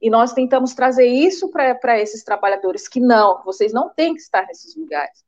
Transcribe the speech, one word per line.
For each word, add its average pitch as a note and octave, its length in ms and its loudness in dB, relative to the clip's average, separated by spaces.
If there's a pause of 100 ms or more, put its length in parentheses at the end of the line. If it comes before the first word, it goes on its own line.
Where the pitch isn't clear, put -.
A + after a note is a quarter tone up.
E A3 100 0
nós A#3 220 2
tentamos B3+ 420 -2
trazer B3+ 320 2
isso F4 440 0
pra, C4 240 0
pra A#3+ 240 0
esses G#3 240 -6
trabalhadores, G3 640 -4
que - 140 -6
não, G#3+ 440 4
vocês G3+ 280 -4
não C4+ 160 -2 (100)
têm E4 160 0
que D#4+ 60 -12
estar F#3+ 260 -4
nesses - 300 -20
lugares, D3 520 -8